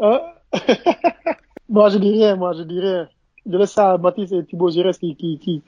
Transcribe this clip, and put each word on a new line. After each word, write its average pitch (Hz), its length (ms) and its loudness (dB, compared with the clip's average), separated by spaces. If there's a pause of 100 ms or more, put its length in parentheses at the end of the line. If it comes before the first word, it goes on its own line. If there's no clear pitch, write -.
hein ? 220 180 2 (320)
<laughs> - 80 -2 (1080)
Moi, 208 200 6
je 202 100 2
dis 202 120 2
rien, 214 240 2
moi, 180 240 -4
je 170 60 -10
dis 175 160 -8
rien. 185 280 -4 (400)
Je 175 80 -2
laisse 196 140 2
ça 196 220 2
à 180 60 2
Mathis 180 340 -2
et 170 120 -2
Thibaut 175 260 -2
Giresse 175 280 -2
qui, 165 160 -6
qui, 160 240 -6
qui, 165 300 -6